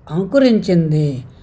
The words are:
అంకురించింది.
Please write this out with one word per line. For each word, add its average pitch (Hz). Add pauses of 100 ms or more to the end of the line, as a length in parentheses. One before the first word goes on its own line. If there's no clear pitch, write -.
(100)
అంకురించింది. 170 (180)